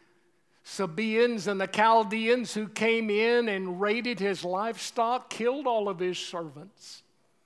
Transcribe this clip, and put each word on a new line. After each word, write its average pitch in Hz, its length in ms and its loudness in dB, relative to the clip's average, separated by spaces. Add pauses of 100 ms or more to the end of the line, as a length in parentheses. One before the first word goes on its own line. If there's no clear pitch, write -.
(640)
Sabaeans 220 840 0
and 196 140 0
the 190 60 0
Chaldeans 226 880 4
who 214 120 -4
came 226 420 0
in 233 400 2
and 190 320 -4
raided 220 380 0
his 190 240 -2
livestock, 226 880 -2
killed 262 360 -2
all 220 220 0
of 185 100 -4
his 180 200 -2
servants. 165 840 -12 (440)